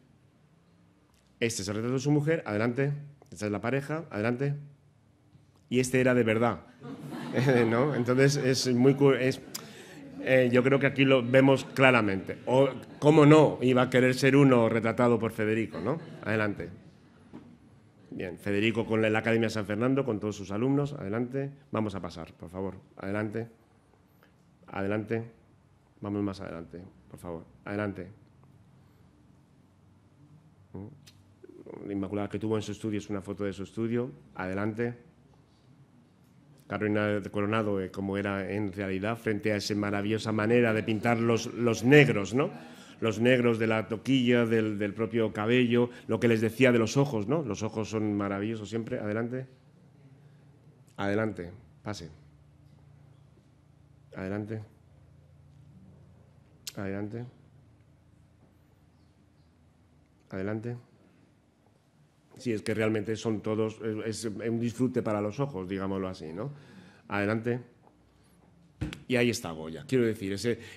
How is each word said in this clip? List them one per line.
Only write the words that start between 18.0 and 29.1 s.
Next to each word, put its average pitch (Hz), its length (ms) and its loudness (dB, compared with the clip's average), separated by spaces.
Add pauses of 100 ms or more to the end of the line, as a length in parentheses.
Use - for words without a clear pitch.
Bien, 87 280 -10
Federico 101 480 0
con 110 160 0
la, 110 80 2
la 107 100 0
Academia 113 300 2
San 107 160 -6
Fernando, 127 400 -2
con 110 140 -4
todos 101 160 -6
sus 98 160 -12
alumnos. 139 420 -2
Adelante. 123 580 -6 (200)
Vamos 107 240 -2
a 95 60 -10
pasar, 82 320 -14
por 87 160 -18
favor. 92 260 -8 (220)
Adelante. 107 500 -6 (1200)
Adelante. 107 560 -6 (800)
Vamos 101 220 -4
más 98 180 -6
adelante, 85 380 -12 (300)
por - 100 -20
favor. 85 240 -12 (220)
Adelante. 101 420 -6 (3750)